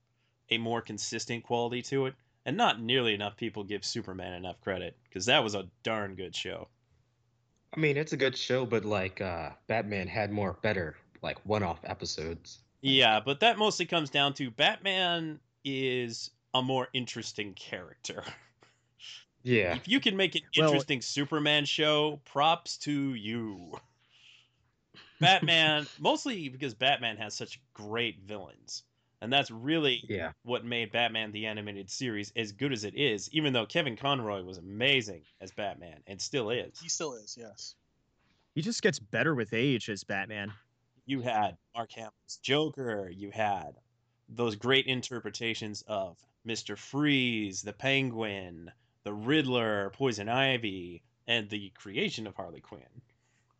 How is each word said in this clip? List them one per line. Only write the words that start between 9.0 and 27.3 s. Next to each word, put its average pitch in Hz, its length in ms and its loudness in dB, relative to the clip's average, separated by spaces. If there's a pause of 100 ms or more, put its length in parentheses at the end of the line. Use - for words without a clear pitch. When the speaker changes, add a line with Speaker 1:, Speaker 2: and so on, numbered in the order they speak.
Speaker 2:
uh, 85 300 -4 (180)
Batman 104 400 0
had 104 240 0
more 101 220 0
better, 92 420 -2 (260)
like, 82 240 -4
one-off 98 380 0
episodes. 82 760 -8 (240)
Speaker 1:
Yeah, 127 380 8
but 139 200 -2
that 214 180 6
mostly 202 280 2
comes 160 240 0
down 143 240 2
to 131 160 -4
Batman 175 880 0 (240)
is 127 720 -2 (200)
a 127 100 4
more 127 300 0
interesting 110 600 -6
character. 90 760 -10
<laughs> - 60 -12 (1080)
Speaker 2:
Yeah. 107 320 4
Speaker 1:
If - 140 -8
you 262 120 4
can 196 180 0
make 190 160 2
an 160 80 -2 (120)
Speaker 3:
Well 156 120 6
Speaker 1:
interesting 139 340 4
Superman 147 640 2
show, 151 600 2
props 160 540 2
to 139 340 0
you. 107 580 -6 (1500)
Batman, 160 760 8
Speaker 3:
<laughs> - 60 -20
Speaker 1:
mostly 202 520 2
because 127 240 -6
Batman 127 420 2
has 104 180 -8